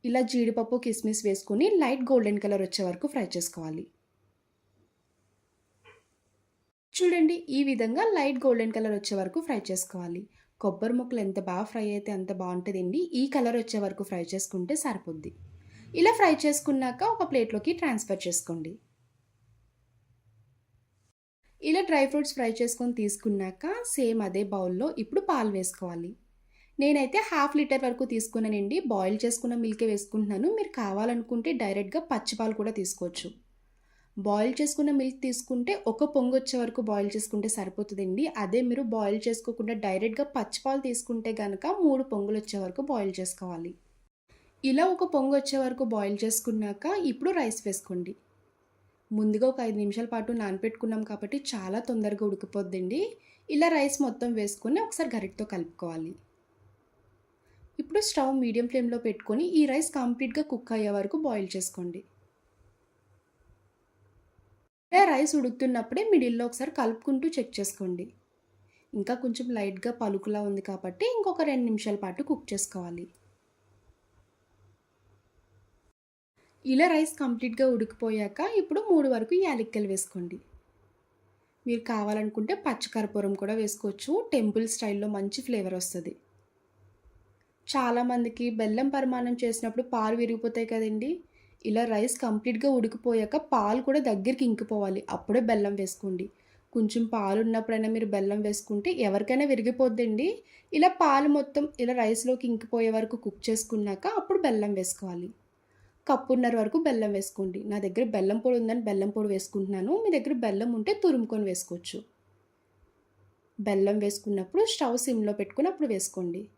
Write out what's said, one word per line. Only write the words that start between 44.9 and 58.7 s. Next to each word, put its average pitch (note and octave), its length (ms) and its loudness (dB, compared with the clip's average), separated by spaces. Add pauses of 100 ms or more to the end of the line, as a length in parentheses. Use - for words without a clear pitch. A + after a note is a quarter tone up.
ఒక F#4 200 -2
పొంగు C4+ 240 4
వచ్చే C#4 240 -2
వరకు B3+ 200 -2 (120)
బాయిల్ G3+ 300 -2
చేసుకున్నాక A3 600 -2 (280)
ఇప్పుడు F4 260 0
రైస్ A3 280 -2
వేసుకోండి. F#3 480 -6 (960)
ముందుగా G#3+ 420 4
ఒక C4 160 -4
ఐదు G#3 160 -2
నిమిషాల A3+ 300 -4
పాటు A#3 160 -4 (120)
నానబెట్టుకున్నాం A3 600 -4 (100)
కాబట్టి G#3 260 -6 (140)
చాలా G3 360 -4
తొందరగా G#3 400 0
ఉడికిపోద్దండి. F#3+ 720 -4 (480)
ఇలా D4+ 200 4 (100)
రైస్ C#4 280 0
మొత్తం A#3+ 220 -4 (120)
వేసుకొని A3 460 -2
ఒకసారి D#4 300 -4
గరిటతో F#3+ 280 -6 (100)
కలుపుకోవాలి. E3 580 -8 (1700)
ఇప్పుడు F#4 260 0
స్టవ్ C4+ 220 0 (120)
మీడియం A#3+ 300 0